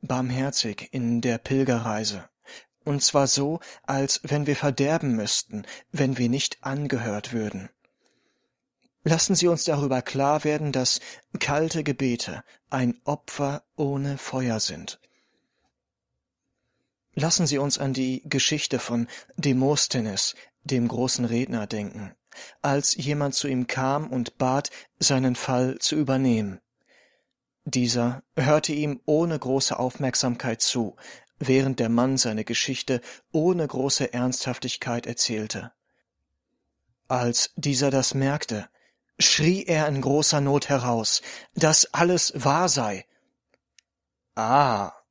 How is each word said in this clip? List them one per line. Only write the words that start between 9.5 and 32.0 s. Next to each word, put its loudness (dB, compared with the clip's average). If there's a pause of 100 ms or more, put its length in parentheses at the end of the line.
darüber 0
klar 0
werden, 0
dass 0 (400)
kalte 0
Gebete -2 (260)
ein 0
Opfer -4 (100)
ohne -2
Feuer -2
sind. -6 (2250)
Lassen 2
Sie 0
uns 0
an -2
die -2
Geschichte 0
von -2 (280)
Demosthenes, 0 (260)
dem 0
großen -2
Redner, -2
denken, -8 (480)
als 0
jemand -2
zu -2
ihm 0
kam -2
und -4
bat, 0 (300)
seinen 2
Fall 0
zu 0
übernehmen. 2 (1040)
Dieser 0 (140)
hörte 4
ihm -2
ohne 2
große 0
Aufmerksamkeit -2
zu, 0 (420)
während 2
der 2
Mann 4